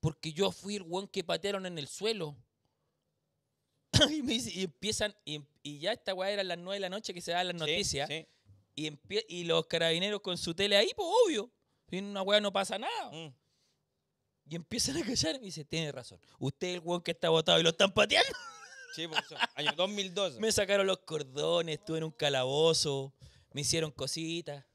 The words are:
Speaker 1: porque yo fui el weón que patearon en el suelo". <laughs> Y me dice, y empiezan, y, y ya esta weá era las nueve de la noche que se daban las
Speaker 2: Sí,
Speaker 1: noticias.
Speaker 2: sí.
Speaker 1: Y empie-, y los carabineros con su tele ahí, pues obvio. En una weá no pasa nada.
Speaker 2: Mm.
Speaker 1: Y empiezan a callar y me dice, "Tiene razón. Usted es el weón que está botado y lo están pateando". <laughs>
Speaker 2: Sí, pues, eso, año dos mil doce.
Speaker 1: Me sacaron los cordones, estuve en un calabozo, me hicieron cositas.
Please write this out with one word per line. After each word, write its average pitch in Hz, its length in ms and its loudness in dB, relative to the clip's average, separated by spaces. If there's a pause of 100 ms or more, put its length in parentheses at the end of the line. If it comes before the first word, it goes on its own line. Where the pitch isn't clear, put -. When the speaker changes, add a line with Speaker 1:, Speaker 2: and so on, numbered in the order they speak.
Speaker 1:
porque 160 320 -4
yo 185 180 2
fui 202 260 -8
el 196 60 -6
weón 180 260 -4
que 190 160 -4
patearon 185 420 -2
en 175 120 -8
el 143 100 -8
suelo". 190 460 -4 (1600)
<laughs> 302 180 6
Y 302 120 -2
me 262 100 0
dice, 226 180 -2
y 175 140 -4
empiezan, 202 500 -4 (120)
y, 151 160 -8 (200)
y 147 160 -12
ya 175 140 -2
esta - 220 -4
weá 185 160 -2
era 202 120 -2
las 180 160 -4
nueve 185 180 -8
de 202 40 -4
la 185 80 -4
noche 196 240 -8
que 175 80 -10
se 170 120 -6
daban 180 160 0
las 175 60 -4
Speaker 2:
Sí, 170 60 -6
Speaker 1:
noticias. 151 480 0
Speaker 2:
sí. 151 180 -8 (500)
Speaker 1:
Y 151 140 -4
empie-, 196 380 -6
y 175 160 -6
los 165 220 2
carabineros 170 560 0
con 180 160 -4
su 170 160 -4
tele 196 240 2
ahí, 285 180 6
pues 392 100 -2 (200)
obvio. 247 240 -2 (400)
En 190 160 -6
una 202 160 -4
weá 202 180 6
no 208 120 -2
pasa 190 240 0
nada. 349 360 -6
Speaker 2:
Mm. 156 200 -12 (1160)
Speaker 1:
Y 165 60 -8
empiezan 233 400 -2
a 330 80 0
callar 269 320 0
y - 20 -10
me 254 60 -14
dice, 160 200 -10
"Tiene 160 280 -4
razón. 117 260 -14 (220)
Usted 143 280 -2
es 180 60 -2
el 180 60 -6
weón 175 220 -2
que 170 100 -2
está 165 160 0
botado 165 320 6
y - 20 4
lo 165 80 8
están 190 220 4
pateando". 220 360 6
<laughs> - 680 -14
Speaker 2:
Sí, 165 120 -6
pues, 156 160 -2
eso, 156 100 -16 (220)
año 151 200 0
dos 185 140 2
mil 196 240 -4
doce. 175 240 0
Speaker 1:
Me 214 140 2
sacaron 196 340 4
los 190 120 2
cordones, 156 840 -2
estuve 160 180 -4
en 160 60 -2
un 156 80 -6
calabozo, 139 1000 2 (400)
me 147 100 -6
hicieron 160 280 0
cositas. 156 760 -6 (100)